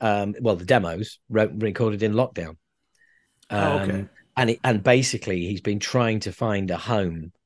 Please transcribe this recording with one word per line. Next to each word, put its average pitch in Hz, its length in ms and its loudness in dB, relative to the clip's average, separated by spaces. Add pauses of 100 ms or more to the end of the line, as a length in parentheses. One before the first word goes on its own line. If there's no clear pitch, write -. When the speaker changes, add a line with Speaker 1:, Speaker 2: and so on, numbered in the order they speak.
Speaker 1:
um, 104 400 0
well, 110 160 2
the 87 80 -10
demos 95 540 0 (100)
wrote 107 220 2
and 107 120 -8
recorded 107 400 0
in 107 100 0
lockdown. 90 440 -2 (920)
Speaker 2:
Oh, 101 300 0
okay. 98 120 -2
Speaker 1:
Um, 98 180 -4 (260)
and 123 140 2
it, 117 140 0
and 110 200 2
basically 110 600 2
he's 95 160 -4
been 104 180 -2
trying 113 420 0
to 98 120 -6
find 101 380 -2
a 85 60 -2
home, 87 540 -2 (140)